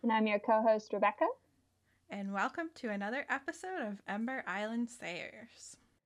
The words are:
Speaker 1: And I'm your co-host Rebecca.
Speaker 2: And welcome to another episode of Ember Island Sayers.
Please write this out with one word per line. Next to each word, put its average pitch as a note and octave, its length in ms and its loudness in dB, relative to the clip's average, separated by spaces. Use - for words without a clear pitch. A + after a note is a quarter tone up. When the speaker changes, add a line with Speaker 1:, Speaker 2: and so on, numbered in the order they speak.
Speaker 1:
And A#3 80 4
I'm A3 160 6
your G#3 120 4
co-host A3 540 4
Rebecca. G#3 340 4
Speaker 2:
And G3 240 -6
welcome C4 420 -2
to A#3 140 -6
another G#3 400 -4
episode E4 580 -4
of G3+ 200 -8
Ember A3+ 400 -4
Island A3 420 -2
Sayers. - 880 -12